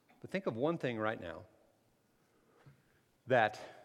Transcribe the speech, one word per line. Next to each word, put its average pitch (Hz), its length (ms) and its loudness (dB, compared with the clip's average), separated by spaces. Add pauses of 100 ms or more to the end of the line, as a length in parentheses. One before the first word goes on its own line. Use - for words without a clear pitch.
(220)
But - 100 -14
think 190 160 -2
of 143 80 -4
one 151 220 0
thing 120 200 -2
right 110 240 -2
now 85 200 -10 (1900)
that 117 320 6 (260)